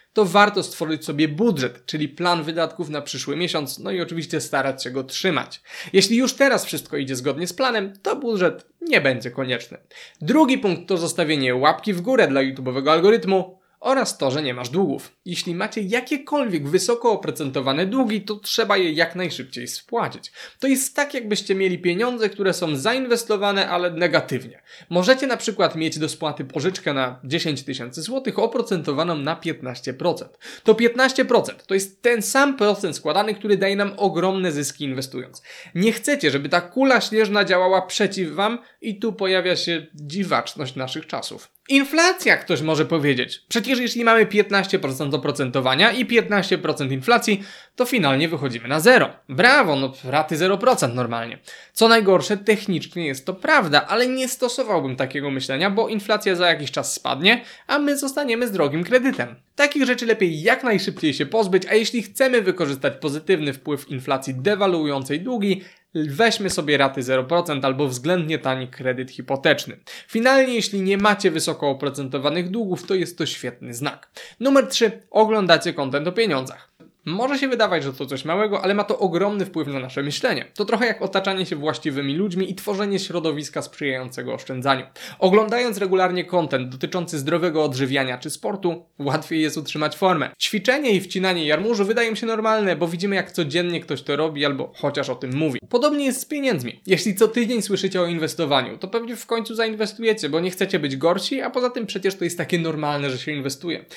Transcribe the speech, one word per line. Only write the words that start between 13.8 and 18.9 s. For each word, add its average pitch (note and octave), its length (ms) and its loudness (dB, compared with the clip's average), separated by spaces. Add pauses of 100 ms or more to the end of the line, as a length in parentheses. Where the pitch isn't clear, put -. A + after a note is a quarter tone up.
oraz - 380 0
to, C#3 120 0
że D3 120 -2
nie B2+ 120 -4
masz B2 140 -8
długów. D3+ 560 -2
Jeśli F3 300 -6
macie G#3 260 -4
jakiekolwiek A#3 880 -2
wysoko A#3 440 2
oprocentowane D3 720 -2
długi, A3 360 0
to G#3 140 -8
trzeba G#3 400 0
je F3 160 2